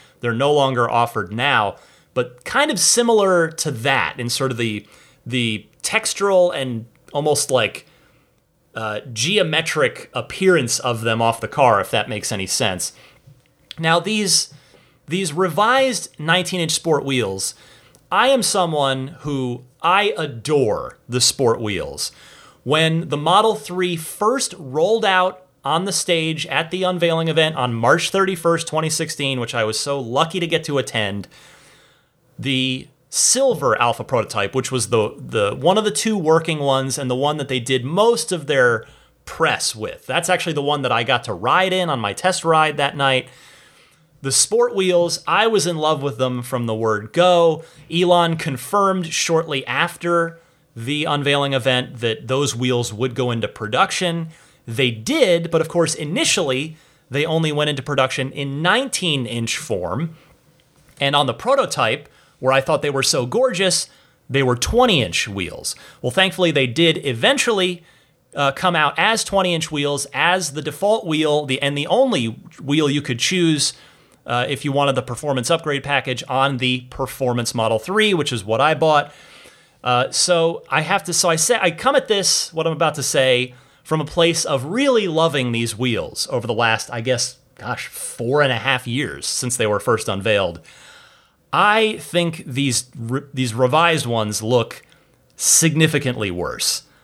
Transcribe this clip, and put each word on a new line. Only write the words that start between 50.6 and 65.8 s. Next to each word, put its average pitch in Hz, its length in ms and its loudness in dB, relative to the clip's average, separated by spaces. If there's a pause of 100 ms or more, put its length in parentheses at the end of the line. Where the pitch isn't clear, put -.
the 143 320 -4
unveiling 143 480 0
event 127 460 0
that 113 280 -4
those 131 260 0
wheels 120 380 0
would 120 220 -4
go 123 160 -2
into 113 180 -2
production. 170 800 -2 (380)
They 120 240 0
did, 170 600 0
but 165 100 2
of 160 80 -2
course, 165 260 0
initially, 156 800 -2 (320)
they 143 160 -2
only 160 280 0
went 147 180 0
into 135 120 -4
production 131 500 0
in 139 280 -6
nineteen 175 640 0
inch 117 300 -4
form. 107 600 -4 (840)
And 143 160 2
on 143 100 4
the 131 80 -2
prototype, 190 760 0 (320)
where 131 120 2
I 135 80 6
thought 143 220 0
they 147 80 -2
were 135 120 -2
so 127 240 0
gorgeous, 190 640 0 (400)
they 139 140 2
were 123 140 2
twenty 214 460 4
inch 87 260 -2
wheels. 98 480 -6 (260)